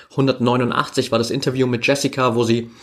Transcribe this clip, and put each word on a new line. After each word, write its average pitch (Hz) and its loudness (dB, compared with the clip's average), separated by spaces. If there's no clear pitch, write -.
hundertneunundachtzig 123 0
war 113 2
das 117 -2
Interview 131 0
mit 120 -2
Jessica, 135 0
wo 120 2
sie 117 0